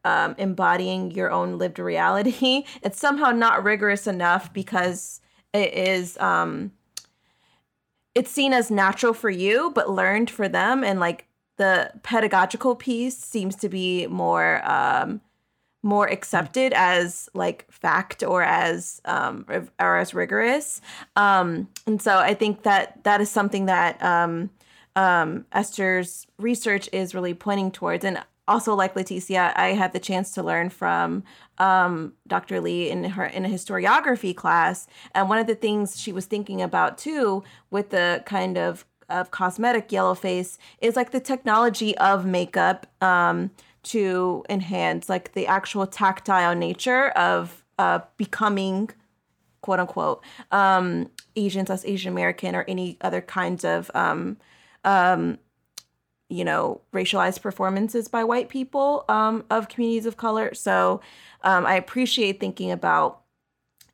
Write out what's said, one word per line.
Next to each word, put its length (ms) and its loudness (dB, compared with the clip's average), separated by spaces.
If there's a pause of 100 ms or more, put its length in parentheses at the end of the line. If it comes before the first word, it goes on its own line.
um, 340 0
embodying 720 0
your 220 -2
own 260 -2
lived 220 -4
reality, 920 0
<laughs> 100 -20
it's 180 -4
somehow 320 2
not 320 2
rigorous 420 0
enough 460 0
because 680 -4 (320)
it 220 0
is, 440 0
um, 520 -2 (1400)
it's 160 0
seen 220 2
as 180 2
natural 420 2
for 180 -2
you, 440 0
but 160 0
learned 400 2
for 180 -2
them. 360 2
And, 160 0
like, 260 -2 (300)
the 340 4 (120)
pedagogical 720 2
piece 400 -4
seems 400 -4
to 120 -4
be 380 -2
more, 600 2
um, 520 0 (600)
more 240 2
accepted 640 0
as, 600 2
like, 360 -4
fact 520 -2
or 200 2
as, 600 0
um, 440 -4
riv-, 300 -6
or 200 2
as 160 -4
rigorous. 640 -2 (340)
Um, 540 2 (180)
and 140 -2
so 180 4
I 160 4
think 280 -2
that 420 0
that 160 4
is 100 0
something 360 0
that, 360 2
um, 480 0 (460)
um, 560 2
Esther's 760 -2 (120)
research 540 -2
is 220 -4
really 200 -4
pointing 360 -2
towards. 340 -4
And 180 -2 (260)
also, 260 2
like 200 0
Leticia, 640 -2
I 120 2
had 240 0
the 80 -4
chance 320 -4
to 100 -8
learn 280 -2
from, 520 -2 (360)
um, 560 2 (120)
Doctor 340 -4
Lee 300 -4
in 140 -4
her, 220 -4
in 180 -6
a 40 -2
historiography 840 0
class. 520 0 (280)
And 140 2
one 100 2
of 80 0
the 80 0
things 460 -2
she 120 -8
was 140 -8
thinking 360 -6
about 360 0
too, 460 -2 (260)
with 200 -4
the 360 2
kind 320 -2
of, 280 -4 (240)
of 200 -4
cosmetic 640 0
yellow 220 2
face, 420 -4 (240)
is, 160 2
like, 140 0
the 100 0
technology 800 0
of 260 4
makeup, 640 0 (160)
um, 480 2 (320)
to 640 0
enhance, 640 -2
like, 240 -4
the 120 -2
actual 400 0
tactile 680 2
nature 560 0
of, 520 0 (160)
uh, 200 2 (180)
becoming, 720 -2 (720)
quote 180 -2
unquote, 460 -2 (280)
um, 580 2 (260)
Asian 300 -2
slash 180 -4
Asian 260 -4
American 460 -2
or 100 -2
any 360 -6
other 180 -2
kinds 420 -4
of, 320 -2
um, 440 -2 (460)
um, 540 2 (920)
you 140 -4
know, 360 -2 (140)
racialized 480 0
performances 640 -2
by 160 -2
white 240 0
people, 640 -2
um, 400 2
of 180 0
communities 380 -2
of 100 -6
color. 380 -2
So, 480 2 (400)
um, 240 4
I 80 4
appreciate 640 0
thinking 300 -6
about 500 0 (720)